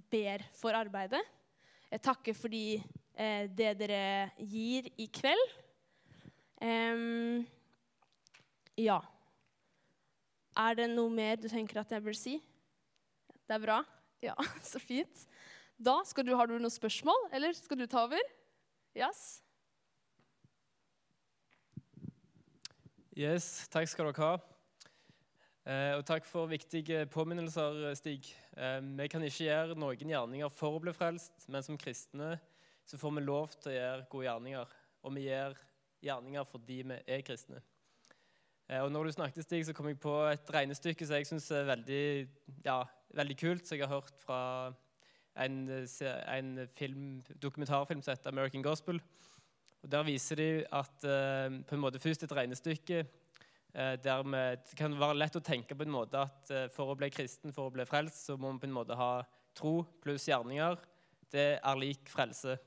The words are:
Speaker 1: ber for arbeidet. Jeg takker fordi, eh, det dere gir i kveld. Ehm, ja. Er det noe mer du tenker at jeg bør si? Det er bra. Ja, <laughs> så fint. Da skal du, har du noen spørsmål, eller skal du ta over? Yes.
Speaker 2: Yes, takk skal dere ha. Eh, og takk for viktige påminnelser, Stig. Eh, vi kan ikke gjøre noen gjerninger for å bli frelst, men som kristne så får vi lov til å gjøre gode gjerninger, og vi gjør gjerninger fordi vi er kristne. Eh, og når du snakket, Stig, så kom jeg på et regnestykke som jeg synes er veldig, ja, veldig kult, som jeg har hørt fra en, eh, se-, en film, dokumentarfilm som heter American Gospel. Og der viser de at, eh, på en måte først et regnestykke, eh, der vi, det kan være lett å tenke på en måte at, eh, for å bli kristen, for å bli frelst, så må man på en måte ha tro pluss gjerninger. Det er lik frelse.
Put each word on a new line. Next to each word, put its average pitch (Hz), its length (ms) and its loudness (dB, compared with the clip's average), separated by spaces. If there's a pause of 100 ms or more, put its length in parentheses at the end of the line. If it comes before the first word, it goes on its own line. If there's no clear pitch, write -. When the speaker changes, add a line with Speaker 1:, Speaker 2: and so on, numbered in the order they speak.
(100)
Speaker 1:
ber 202 360 0 (100)
for 226 220 2
arbeidet. 208 440 0 (680)
Jeg 220 120 -4
takker 247 320 2
fordi, 220 480 -2 (320)
eh, 208 340 0
det 208 300 2
dere 196 600 2
gir 226 580 -2
i 220 160 -6
kveld. 381 400 4 (1080)
Ehm, 233 840 2 (1300)
ja. 214 240 4 (1600)
Er 226 180 6
det 233 160 4
noe 233 220 4
mer 220 240 2
du 226 120 -4
tenker 214 320 -2
at 208 120 -6
jeg 214 100 -2
bør 214 140 -2
si? 269 220 -4 (1080)
Det 220 80 0
er 214 60 0
bra. 220 220 6 (420)
Ja, - 120 -2
<laughs> - 260 -2
så - 180 -8
fint. - 460 -4 (500)
Da 254 320 6
skal 269 160 2
du, 247 120 2
har 240 120 8
du 233 80 0
noen 233 160 0
spørsmål, 339 640 4
eller 302 160 2
skal - 240 -6
du 254 100 0
ta 240 200 4
over? 302 140 2 (760)
Yes. - 460 -2 (3750)
Speaker 2:
Yes, 156 560 0
takk 160 160 4
skal 156 220 0
dere 143 100 -2
ha. 156 120 6 (1300)
Eh, 135 300 0
og 147 80 -2
takk 160 240 0
for 165 220 -2
viktige 156 580 -2
påminnelser, 156 880 -2
Stig. 143 320 -6 (320)
Eh, 131 200 -2 (180)
vi 143 100 -2
kan 160 160 -2
ikke 151 220 -2
gjøre 160 340 2
noen 143 320 -4
gjerninger 139 400 -2
for 151 240 -2
å 160 80 -6
bli 175 80 0
frelst, - 560 -4
men 135 160 -4
som 151 160 -6
kristne 147 540 -6 (500)
så 139 160 -14
får 151 160 -2
vi 143 80 -2
lov 143 320 0
til 143 160 -8
å 131 60 0
gjøre 131 340 -2
gode 131 160 -2
gjerninger, 120 480 -6 (240)
og 135 160 -6
vi 139 140 -4
gjør 135 260 -2 (480)
gjerninger 135 480 -4
fordi 127 260 -10 (140)
vi 123 80 -8 (160)
er 135 80 -4
kristne. 127 400 -10 (1040)
Eh, 131 140 -2
og 143 100 0
når 156 160 0
du 151 80 -4
snakket, 151 320 -4
Stig, 170 160 0
så 156 80 -4
kom 147 160 -4
jeg 147 140 -2
på 151 100 0 (160)
et 147 240 0
regnestykke 151 560 0
som 147 80 2
jeg 147 160 0
synes 156 240 -4
er 143 160 2
veldig, 131 320 0 (640)
ja, 127 140 2 (340)
veldig 139 240 0
kult, 170 240 2
som 156 140 -4
jeg 139 80 0
har 139 100 0
hørt - 320 -8
fra 127 120 0 (1000)
en, 135 220 0 (100)
eh, 131 160 -4
se-, 131 320 -4 (160)
en 131 400 -6
film, 135 460 -6 (180)
dokumentarfilm 143 640 0
som 139 80 0
heter 127 160 -6
American 135 400 -2
Gospel. 156 320 0 (840)
Og 139 60 -12
der 147 100 4
viser 147 380 0
de 156 100 4 (220)
at, 139 320 -2
eh, 135 580 2
på 147 140 -4
en 147 40 2
måte 135 220 0
først 160 200 2
et 151 100 -6
regnestykke, 147 720 0 (680)
eh, 131 220 0
der 131 260 2
vi, 131 340 2
det - 200 -14
kan 151 220 0
være 147 200 4
lett 151 180 4
å 160 80 -4
tenke 139 320 -2
på 143 100 -4
en 147 80 0
måte 123 240 0
at, 139 320 -2
eh, 131 180 0
for 135 220 -2
å 135 80 -4
bli 143 120 2
kristen, 139 440 -6
for 135 160 -4
å - 20 -8
bli 127 120 -2
frelst, 151 420 -2
så 143 100 -4
må 135 140 -2
man 131 80 -4
på 120 60 -8
en 135 100 -4
måte 120 220 -2
ha 123 260 2 (320)
tro 160 320 2 (160)
pluss 143 240 -2
gjerninger. 143 500 2 (540)
Det 143 320 4
er 135 140 4
lik 135 320 -2
frelse. 131 580 0